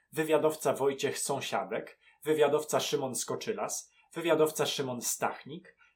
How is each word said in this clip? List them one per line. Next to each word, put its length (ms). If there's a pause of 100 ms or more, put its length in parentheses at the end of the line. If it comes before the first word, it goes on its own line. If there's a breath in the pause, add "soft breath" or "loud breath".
(120)
Wywiadowca 640
Wojciech 460
Sąsiadek. 800 (240 soft breath)
Wywiadowca 560
Szymon 360
Skoczylas. 760 (220 soft breath)
Wywiadowca 520
Szymon 360
Stachnik. 760 (200 soft breath)